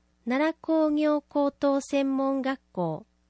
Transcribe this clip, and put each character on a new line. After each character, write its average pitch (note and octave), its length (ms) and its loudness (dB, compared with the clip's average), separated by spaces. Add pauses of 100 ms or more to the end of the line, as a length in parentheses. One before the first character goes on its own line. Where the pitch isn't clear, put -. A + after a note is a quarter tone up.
(260)
奈 D4 280 0
良 - 60 -20
工 D#4+ 300 2
業 D4+ 320 0
高 C#4+ 280 0
等 C#4 300 0
専 C#4 360 -2
門 C4+ 260 -2
学 C4 180 -4 (120)
校、 E3 340 -4 (240)